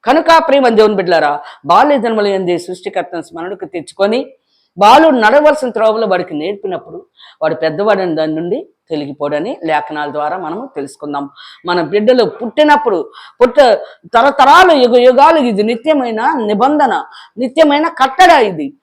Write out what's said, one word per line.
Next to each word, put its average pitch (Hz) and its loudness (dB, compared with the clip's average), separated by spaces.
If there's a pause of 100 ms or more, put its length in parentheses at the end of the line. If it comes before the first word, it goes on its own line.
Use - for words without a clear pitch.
కనుక 302 0 (220)
ప్రియమైన 254 2
దేవుని 214 2
బిడ్డలారా, 160 0 (260)
బాల్య 247 2
దినముల 220 -2
యందే 190 -2
సృష్టికర్తను 180 -10
స్మరణకు 175 -14
తెచ్చుకొని 196 -6 (460)
బాలుడు 262 4
నడవలసిన 277 2
త్రోవలో 220 -2
వాడికి 180 -4
నేర్పినప్పుడు 175 -10 (360)
వాడు 156 -2
పెద్దవాడని 185 -2
దాని 156 -4
నుండి 180 -6 (220)
తొలగిపోడని 147 -6
లేఖనాల 147 -6
ద్వారా 151 -6
మనము 190 -12
తెలుసుకుందాం. 143 -10 (360)
మన 175 -2
బిడ్డలు 208 0
పుట్టినప్పుడు, 247 0 (420)
పుట్ట-, 247 4 (360)
తరతరాలు, 277 4
యుగ 247 4
యుగాలు 262 4
ఇది 220 -2
నిత్యమైన 233 -2 (240)
నిబంధన, 226 0 (340)
నిత్యమైన 294 0
కట్టడ 320 2
ఇది. 196 0 (160)